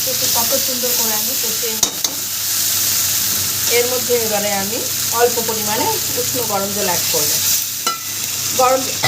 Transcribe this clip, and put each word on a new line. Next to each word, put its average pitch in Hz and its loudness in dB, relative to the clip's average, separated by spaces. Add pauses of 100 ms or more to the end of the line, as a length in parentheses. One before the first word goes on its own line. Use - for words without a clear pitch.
কিন্তু 262 -2
কত 240 2
সুন্দর 247 -2 (100)
করে 220 0
আমি 220 -2
কষিয়ে 233 -2
নিয়েছি। - -2 (1700)
এর 240 4
মধ্যে 240 0
এবারে 208 0
আমি 202 -2 (360)
অল্প 480 4
পরিমাণে 440 0 (340)
উষ্ণ 269 0
গরম 202 0
জল 202 0
অ্যাড 175 2 (120)
করব। 147 2 (1300)
গরম, 262 4 (280)